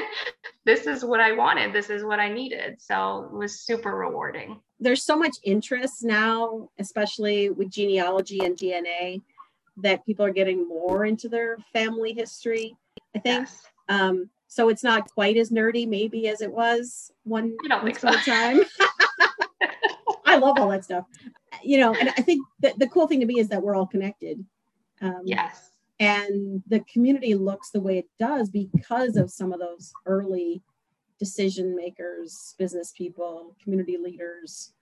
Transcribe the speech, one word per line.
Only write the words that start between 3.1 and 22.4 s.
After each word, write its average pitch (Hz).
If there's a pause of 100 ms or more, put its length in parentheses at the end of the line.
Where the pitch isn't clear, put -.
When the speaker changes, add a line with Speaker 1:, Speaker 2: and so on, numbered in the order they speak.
Speaker 1:
it 208
was 202
super 226
rewarding. - (200)
Speaker 2:
There's 247
so 302
much 320
interest 233
now, 220
especially 208
with 190
genealogy 190
and 175
D 180
N 175
A, 180 (640)
that 190
people 208
are 190
getting 185
more 180
into 220
their 226 (140)
family 226
history, 226 (380)
I 220
think. 247
Speaker 1:
Yes. - (260)
Speaker 2:
Um, 190 (180)
so 226
it's 220
not 220
quite 208
as 226
nerdy 233
maybe 220
as 214
it 214
was 233 (140)
one, 226
Speaker 1:
I 302
don't 240
Speaker 2:
once 220
Speaker 1:
think - (100)
so. 262
Speaker 2:
upon 240
a 392
time. - (160)
<laughs> -
I 359
love 277
all 208
that 190
stuff. 180 (580)
You 277
know, 233
and 254
I 254
think 294 (140)